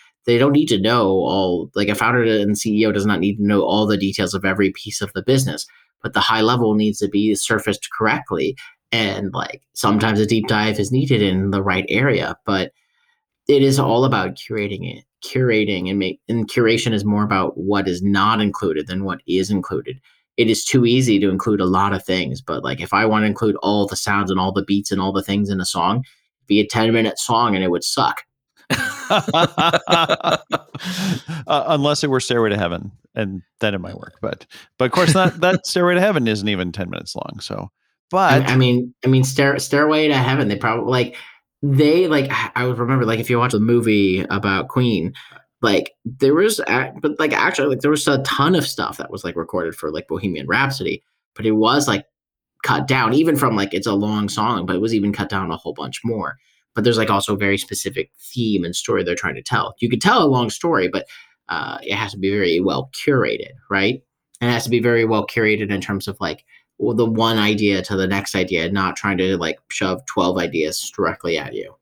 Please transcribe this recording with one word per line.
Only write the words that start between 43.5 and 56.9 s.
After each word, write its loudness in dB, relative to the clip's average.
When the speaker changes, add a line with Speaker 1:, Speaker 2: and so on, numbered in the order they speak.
Speaker 1:
a 2
movie 4
about 0
Queen, 0
like, 2
there 2
was, 2
a-, -2
but, -2
like, 0
actually, 0
like, -2
there 2
was 0
a 2
ton 0
of 0
stuff -6
that -12
was, -12
like, -8
recorded -4
for, -8
like, -8
Bohemian -4
Rhapsody, -2
but -4
it 4
was, 4
like, 0
cut 0
down, 2
even 4
from, 2
like, -2
it's -4
a 0
long 0
song, -2
but -2
it -2
was 0
even 2
cut -4
down -4
a -6
whole -10
bunch -10
more. -4
But -2
there's, 4